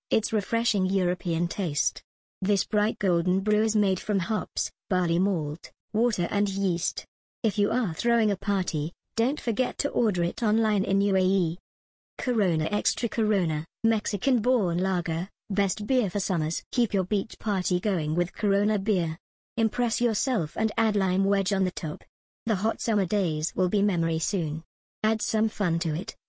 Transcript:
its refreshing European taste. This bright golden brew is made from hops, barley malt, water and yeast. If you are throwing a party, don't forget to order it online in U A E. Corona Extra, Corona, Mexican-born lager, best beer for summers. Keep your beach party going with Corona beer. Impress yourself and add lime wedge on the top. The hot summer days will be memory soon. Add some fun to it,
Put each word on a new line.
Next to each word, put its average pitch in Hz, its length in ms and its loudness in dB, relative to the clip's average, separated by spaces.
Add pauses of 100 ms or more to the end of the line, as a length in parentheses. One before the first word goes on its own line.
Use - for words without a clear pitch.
(100)
its 220 220 2
refreshing 220 540 0
European 180 600 0
taste. - 560 -4 (400)
This 196 220 0
bright 208 340 0
golden 180 400 2
brew 208 240 2
is 220 140 0
made 196 240 2
from 202 180 -2
hops, 190 540 -4 (180)
barley 175 300 2
malt, 165 500 -2 (220)
water 214 400 2
and 202 160 0
yeast. 190 560 -2 (400)
If 214 120 -2
you 208 140 2
are 226 240 -2
throwing 226 380 2
a 190 40 -2
party, 175 560 -2 (240)
don't 254 240 0
forget 247 380 -2
to 277 120 -2
order 196 340 2
it - 180 -4
online 214 400 2
in 196 180 2
U 202 160 2
A 185 60 4
E. 185 360 2 (600)
Corona 185 540 0
Extra, - 360 -2
Corona, 185 560 0 (200)
Mexican-born 220 920 0
lager, 180 500 -2 (200)
best 196 380 -2
beer 240 240 2
for 202 80 -4
summers. 170 540 -2
Keep 240 200 0
your 190 120 2
beach 202 340 -4
party 185 400 -2
going 165 380 -2
with 175 180 0
Corona 208 420 2
beer. 185 400 0 (400)
Impress 226 440 0
yourself 226 560 0
and 220 200 0
add 220 200 2
lime 190 280 2
wedge 196 280 0
on 190 100 2
the 185 80 2
top. - 320 -6 (440)
The 214 100 2
hot 202 240 -2
summer 208 260 0
days 165 480 -2
will 185 140 0
be 196 140 2
memory 165 360 2
soon. 160 460 -2 (400)
Add 220 180 0
some 220 260 0
fun 170 320 0
to 156 140 -2
it, 175 220 -8 (120)